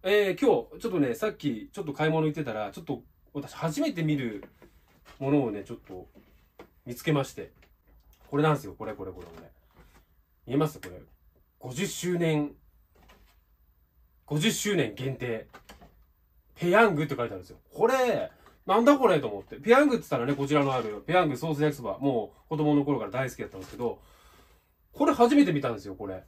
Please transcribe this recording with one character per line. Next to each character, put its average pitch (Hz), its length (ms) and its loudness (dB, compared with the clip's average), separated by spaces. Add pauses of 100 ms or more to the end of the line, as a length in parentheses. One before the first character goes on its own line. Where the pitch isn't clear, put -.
え 196 340 2
ー、 - 0 -
今 214 320 2
日、 - 120 -18
ち 233 60 -6
ょ - 20 -2
っ - 20 -6
と 180 80 0
ね、 127 160 2
さ 214 120 -2
っ - 80 -4
き 110 360 -6
ち - 80 -12
ょ 196 40 -6
っ - 20 -6
と 147 80 -8
買 156 160 0
い - 20 0
物 156 160 2
行 151 40 0
っ 147 40 -6
て 156 80 -6
た 123 80 -8
ら、 107 200 -6
ち - 80 -14
ょ - 20 -16
っ - 20 -18
と - 200 -8 (280)
私 143 220 -10
初 165 260 -4
め 320 140 0
て 170 100 -4
見 151 140 0
る 110 260 -6 (760)
も 139 120 0
の 143 140 4
を 110 60 -2
ね、 101 120 -8
ち - 80 -14
ょ 117 40 -10
っ - 20 -18 (100)
と 92 220 -16 (760)
見 120 100 -10
つ - 80 -18
け 160 100 2
ま 143 100 2
し - 120 -10
て。 - 180 -14 (760)
こ 143 60 -6
れ 143 80 4
な 156 80 4
ん 147 40 4
で 143 40 -6
す - 60 -14
よ。 98 120 -14
こ 110 60 -10
れ、 107 120 -10
こ 95 100 -10
れ、 92 80 -12
こ - 80 -16
れ、 - 60 -18
こ - 40 -20 (100)
れ。 - 60 -20 (1000)
見 123 100 -4
え - 20 4
ま 156 100 2
す？ - 140 -8
こ - 80 -14
れ。 - 100 -16 (600)
五 127 120 -12
十 165 160 -4
周 175 300 -4
年、 156 340 0 (1700)
五 147 120 -2
十 202 140 2
周 208 240 -2
年 147 180 0
限 127 220 -6
定。 113 320 -6 (1120)
ペ 175 100 0
ヤ 220 140 8
ン 196 80 2
グ 151 120 0
っ - 20 -8
て 131 80 -4
書 120 100 -4
い 113 40 -8
て 101 40 -10
あ 95 40 -12
る - 0 -
ん - 20 -12
で 87 60 -18
す - 60 -20
よ。 - 60 -20 (140)
こ 220 160 2
れ、 247 420 0 (360)
な 202 160 2
ん - 20 2
だ 285 140 8
こ 254 100 4
れ 160 140 4
と 117 80 -4
思 101 100 -8
っ - 40 -16
て。 - 180 -18
ペ 220 100 4
ヤ 254 80 8
ン 302 80 6
グ 254 80 2
っ - 40 0
て - 20 -8
言 - 60 -16
っ - 20 -20
た 139 80 0
ら 120 80 -2
ね、 139 80 0
こ 139 120 -2
ち 143 80 0
ら 147 80 6
の 139 120 0
あ 131 60 0
る 107 280 -8
ペ 160 60 -2
ヤ 180 100 6
ン 160 60 2
グ 127 80 -4
ソ 160 140 -4
ー 147 40 0
ス 143 80 0
焼 147 100 2
き - 40 -8
そ 123 60 -12
ば。 98 160 -6
も 123 340 -2 (140)
う - 20 -20
子 156 80 -4
供 151 180 4
の 143 80 4
頃 139 160 0
か 107 60 -6
ら - 60 -10
大 131 180 -2
好 - 80 -14
き - 0 -
だ 110 80 -8
っ - 40 -14
た - 60 -20
ん 95 60 -14
で 92 60 -14
す - 40 -18
け 104 60 -16
ど、 117 240 -4 (920)
こ - 140 2
れ 311 80 4
初 240 220 6
め 285 100 8
て 175 80 2
見 139 80 0
た 127 80 -2
ん 117 60 -4
で 101 40 -10
す - 80 -16
よ、 95 80 -12
こ 107 120 -10
れ。 92 200 -10